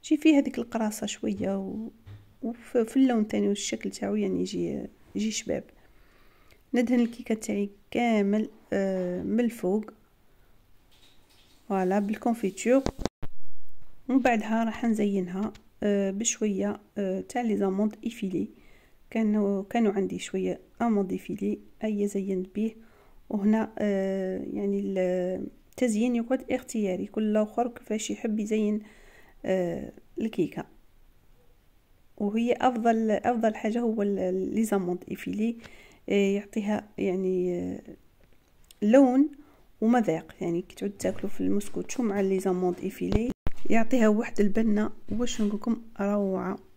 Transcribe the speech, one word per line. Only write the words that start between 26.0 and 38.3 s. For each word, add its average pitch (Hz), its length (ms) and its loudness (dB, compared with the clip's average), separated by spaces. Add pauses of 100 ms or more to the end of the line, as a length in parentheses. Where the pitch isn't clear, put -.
يقعد 233 360 -2
اختياري، 208 560 -4
كل 214 300 0
اخر 214 300 0
كيفاش 214 440 -6
يحب 214 280 -4
يزين، 214 400 0 (680)
آه، 180 460 -2 (300)
الكيكه. 208 440 -4 (1500)
وهي 226 360 0
افضل، 226 580 2
افضل 226 440 0
حاجه 233 240 -2
هو 226 220 -2
ال-، 190 540 -2
لي 220 80 2
زاموند 185 480 -2
ايفيلي، 214 460 -4 (520)
آه، 202 260 2
يعطيها 208 600 -4
يعني، 185 640 0
آه، 180 220 -6 (1000)